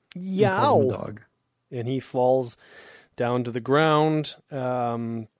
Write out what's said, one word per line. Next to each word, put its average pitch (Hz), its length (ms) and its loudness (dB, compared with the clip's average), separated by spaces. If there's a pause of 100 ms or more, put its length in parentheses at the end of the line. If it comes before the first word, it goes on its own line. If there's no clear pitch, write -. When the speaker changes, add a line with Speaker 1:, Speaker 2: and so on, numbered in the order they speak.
(140)
Speaker 1:
And 180 100 -12
calls - 0 -
him - 0 -
a - 0 -
Speaker 2:
Yow! 190 680 2
Speaker 1:
dog. 104 300 -8 (500)
Speaker 2:
And 120 160 -8
he 131 140 -4
falls 127 560 0 (580)
down 123 300 0
to 120 60 -6
the 120 100 -6
ground. 151 760 2 (160)
Um, 117 760 -4 (120)